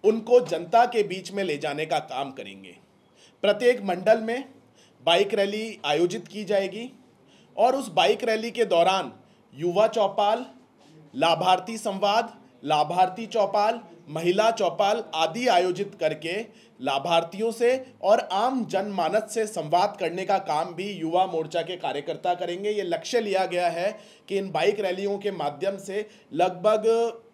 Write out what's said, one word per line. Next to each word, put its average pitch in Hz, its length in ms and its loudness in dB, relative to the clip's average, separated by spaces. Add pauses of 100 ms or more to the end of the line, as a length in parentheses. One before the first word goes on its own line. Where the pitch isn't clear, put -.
उनको 226 360 4
जनता 175 460 2
के 240 160 0
बीच 185 300 -6
में 202 120 -4
ले 151 140 -2
जाने 151 280 -4
का 160 120 0
काम 139 340 -6
करेंगे। 98 460 -16 (640)
प्रत्येक 240 400 4
मंडल 196 380 2
में 233 280 -6 (540)
बाइक 196 320 2
रैली 208 520 -2
आयोजित 175 420 0
की 208 160 -10
जाएगी 202 480 -2 (640)
और 254 200 4
उस 262 120 -6
बाइक 185 360 2
रैली 226 260 2
के 233 140 0
दौरान 180 480 2 (420)
युवा 175 320 2
चौपाल, 214 600 2 (720)
लाभार्थी 180 600 2
संवाद, 208 640 -2 (220)
लाभार्थी 175 600 2
चौपाल, 214 540 0 (280)
महिला 175 420 2
चौपाल 208 540 0 (100)
आदि 190 340 0
आयोजित 185 520 2
करके 165 460 -2 (360)
लाभार्थियों 170 680 0
से 240 340 0 (160)
और 208 180 4
आम 233 440 -2
जनमानस 196 680 -2
से 220 120 0
संवाद 180 540 0
करने 175 240 -4
का 190 140 2
काम 160 360 -2
भी 196 180 -8
युवा 170 340 0
मोर्चा 165 360 -4
के 170 140 -6
कार्यकर्ता 147 580 -4
करेंगे। 180 360 -4
ये 208 120 -2
लक्ष्य 175 380 -2
लिया 190 260 0
गया 175 220 0
है 175 300 -2 (300)
कि 196 100 -2
इन 190 120 -6
बाइक 180 300 0
रैलियों 196 380 -2
के 202 120 -4
माध्यम 170 480 -4
से 196 300 -8 (240)
लगभग 185 540 2 (480)